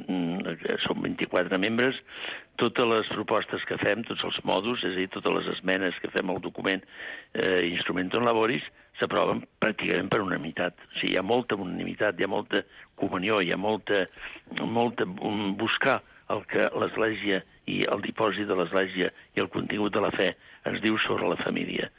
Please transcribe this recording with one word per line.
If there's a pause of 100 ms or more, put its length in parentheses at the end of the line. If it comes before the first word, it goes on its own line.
mm,
que
som
vint-i-quatre
membres, (580)
totes
les
propostes
que
fem,
tots
els
mòduls,
és
a
dir,
totes
les
esmenes
que
fem
al
document, (520)
eh,
Instrumento
in
Laboris, (320)
s'aproven (180)
pràcticament
per
unanimitat.
O
sigui,
hi
ha
molta
unanimitat,
hi
ha
molta (340)
comunió,
hi
ha
molta, (600)
molta,
mm,
buscar (340)
el
que (140)
l'Església (260)
i
el
dipòsit
de
l'Església (240)
i
el
contingut
de
la
fe (340)
ens
diu
sobre
la
família. (100)